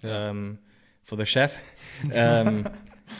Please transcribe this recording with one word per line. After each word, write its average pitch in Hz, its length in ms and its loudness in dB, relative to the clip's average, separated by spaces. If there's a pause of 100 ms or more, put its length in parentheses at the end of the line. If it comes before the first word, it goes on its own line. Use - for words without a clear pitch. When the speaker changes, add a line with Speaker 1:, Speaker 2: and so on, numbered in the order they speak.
Speaker 1:
Yeah. 107 280 -4
Speaker 2:
um, 101 280 -6 (440)
for - 140 -10
the 107 100 -2
chef, 135 280 2 (300)
Speaker 1:
<laughs> - 300 -8
Speaker 2:
um, 113 520 4 (540)